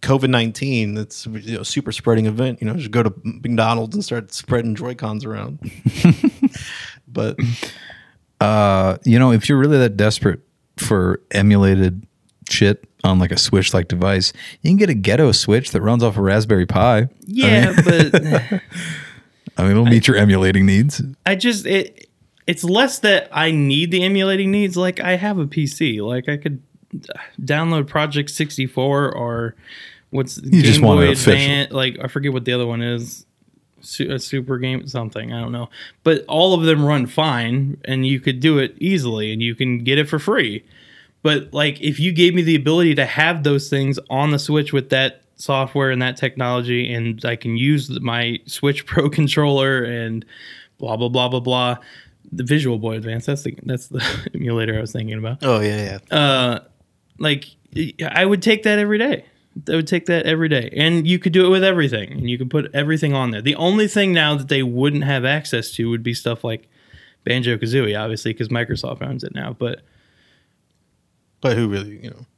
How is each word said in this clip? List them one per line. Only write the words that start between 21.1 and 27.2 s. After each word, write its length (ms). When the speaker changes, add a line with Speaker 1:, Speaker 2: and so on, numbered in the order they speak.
Speaker 3:
I 100
just, 320
it, 420
it's 160
less 380
that 320
I 200
need 380
the 140
emulating 460
needs. 260
Like, 240
I 160
have 220
a 80
P 200
C. 360
Like, 260
I 80
could 260